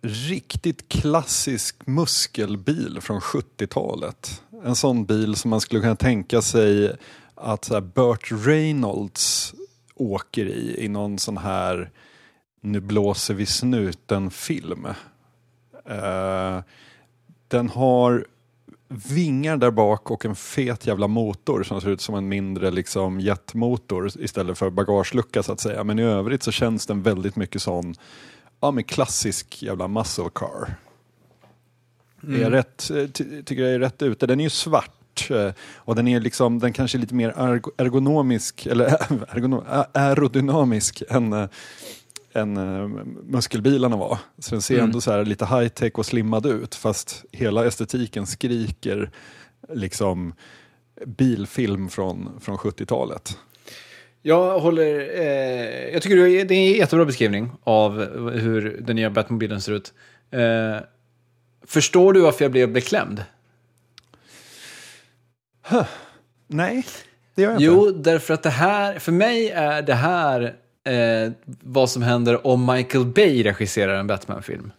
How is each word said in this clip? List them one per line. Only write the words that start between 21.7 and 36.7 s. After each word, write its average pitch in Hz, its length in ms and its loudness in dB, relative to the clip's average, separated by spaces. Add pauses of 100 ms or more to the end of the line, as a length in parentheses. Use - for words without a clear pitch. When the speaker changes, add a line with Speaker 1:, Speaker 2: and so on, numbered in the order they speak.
Speaker 1:
ser 98 80 -2
ut 95 120 -2
som 107 140 -8
en 98 140 -4
mindre, 95 420 -2
liksom, 92 480 -4
jetmotor 101 1000 -4
istället 92 380 -6
för 95 120 0
bagagelucka, 101 720 0
så - 80 -6
att - 80 -6
säga. 104 240 -4
Men 107 160 -2
i 117 40 2
övrigt 113 400 0
så 113 80 -4
känns 113 340 -2
den 101 180 -4
väldigt 98 320 0
mycket 98 260 -4
sån, 87 340 -4 (680)
ja, 143 100 2
men 123 120 -2
klassisk - 800 -4
jävla 92 240 -6
muscle 101 480 -4
car. - 400 -8 (1500)
Speaker 2:
Mm. 147 120 -4
Speaker 1:
Är 127 80 2
jag - 100 2
rätt, - 360 0
eh, 147 180 -2
ty-, 143 360 -8
tycker 131 200 -2
jag 127 100 2
är 123 60 0
rätt 131 220 -2
ute. 127 260 0
Den 131 120 4
är 151 40 0
ju 156 60 2
svart, - 800 -2
eh, 104 220 0 (240)
och - 200 -4
den 117 120 2
är 123 120 4
liksom, 120 400 0
den 120 140 0